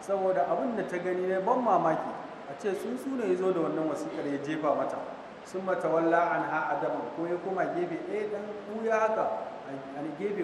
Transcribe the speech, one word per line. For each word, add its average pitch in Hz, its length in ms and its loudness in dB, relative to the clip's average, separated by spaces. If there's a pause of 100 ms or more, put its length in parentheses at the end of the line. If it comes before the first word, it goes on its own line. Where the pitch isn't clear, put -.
saboda 190 500 2
abin 240 260 2
da 196 80 0
ta 180 140 -4
gani 180 280 0
ne 190 140 2
ban 240 220 4
mamaki. 170 480 4 (400)
A - 100 -8
ce 202 140 0
tsuntsu 262 420 -4
ne 233 160 0
ya 180 40 4
zo 185 160 2
da 175 80 2
wannan 156 280 0
wasiƙar - 420 -4
ya 139 80 0
jefa 147 360 2
mata. - 240 0 (460)
"Summa 185 320 -2
tawalla 165 540 4
anha 156 460 0
adaban," - 260 0 (140)
ko 165 100 -2
ya 175 160 0
koma 190 220 0 (100)
gefe 170 320 -2
ɗaya 208 240 -2
ɗan 208 140 -4 (240)
ɓuya 220 320 0
haka, 214 220 4 (440)
a, 139 320 -10
a 147 40 -6 (160)
gefe 196 260 -2